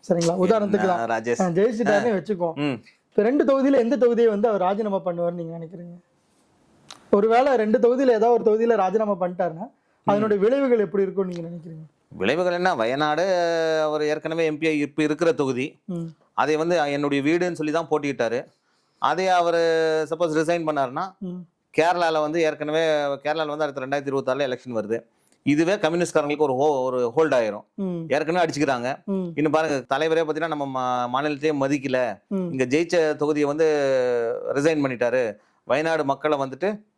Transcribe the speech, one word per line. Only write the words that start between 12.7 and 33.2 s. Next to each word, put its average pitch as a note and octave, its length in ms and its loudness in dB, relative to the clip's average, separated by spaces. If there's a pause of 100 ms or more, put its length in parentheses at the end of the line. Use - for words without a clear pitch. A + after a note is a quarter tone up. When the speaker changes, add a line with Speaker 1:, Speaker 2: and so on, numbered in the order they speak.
Speaker 2:
வயநாடு D3 500 0 (580)
அவர் D3+ 200 -2
ஏற்கனவே D#3 420 -2
எம் D#3 140 -2
பி D#3 200 0
இப்ப D3 240 -2
இருக்கிற D#3 300 2
தொகுதி, C3+ 520 -2
Speaker 1:
ம். E3+ 260 -8 (240)
Speaker 2:
அதை D3 220 0
வந்து E3+ 200 0 (140)
என்னுடைய C#3+ 320 0
வீடுன்னு F3 300 0
சொல்லி D3+ 200 -4
தான் D#3+ 180 -2
போட்டிக்கிட்டாரு. C3 500 -2 (640)
அதே E3 260 0
அவரு E3+ 300 2 (520)
சப்போஸ் D#3+ 260 0
ரிசைன் E3 300 0
பண்ணாருன்னா, C#3+ 360 -2 (160)
Speaker 1:
ம். F3+ 220 -10 (360)
Speaker 2:
கேரளால E3 440 2
வந்து D#3 200 0
ஏற்கனவே, D3+ 440 0 (380)
கேரளால D#3 240 -2
வந்து D3+ 180 -4
அடுத்த C#3 160 -6
ரெண்டாயிரத்தி C#3 300 -4
இருபத்தாறுல C3+ 360 0
எலெக்ஷன் B2 300 -6
வருது. G#2+ 220 -2 (440)
இதுவே D#3+ 320 2
கம்யூனிஸ்ட்காரங்களுக்கு D#3 720 0
ஒரு C3+ 60 0
ஹோ-, C3+ 300 0
ஒரு B2+ 300 -2
ஹோல்ட் D3+ 220 2
ஆயிரும். A2 300 0 (100)
Speaker 1:
ம். F3+ 340 -6
Speaker 2:
ஏற்கனவே D#3+ 380 0
அடிச்சுக்கிறாங்க. C#3 580 -2
Speaker 1:
ம். F#3+ 300 -4
Speaker 2:
இன்னும் D3+ 180 0
பாருங்க, D#3 240 0 (120)
தலைவரே D#3+ 340 2
பாத்தீங்கன்னா D#3 340 -2
நம்ம C#3+ 100 -4
மா-, B2+ 420 -2
மாநிலத்தையே D3 520 -2
மதிக்கல, B2+ 580 0 (100)
Speaker 1:
ம். F#3 220 -4
Speaker 2:
இங்க C3 140 0
ஜெயிச்ச D#3 520 2
தொகுதியை D3 320 0